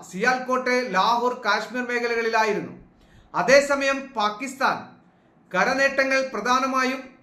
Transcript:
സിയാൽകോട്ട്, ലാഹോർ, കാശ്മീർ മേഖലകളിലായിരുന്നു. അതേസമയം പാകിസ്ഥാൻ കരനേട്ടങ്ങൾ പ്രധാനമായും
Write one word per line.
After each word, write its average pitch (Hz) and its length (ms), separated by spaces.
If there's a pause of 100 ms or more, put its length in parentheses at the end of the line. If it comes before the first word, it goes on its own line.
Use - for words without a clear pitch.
(120)
സിയാൽകോട്ട്, 247 760
ലാഹോർ, 233 560
കാശ്മീർ 220 420
മേഖലകളിലായിരുന്നു. 226 840 (640)
അതേസമയം 269 800
പാകിസ്ഥാൻ 214 640 (800)
കരനേട്ടങ്ങൾ 269 760
പ്രധാനമായും 262 880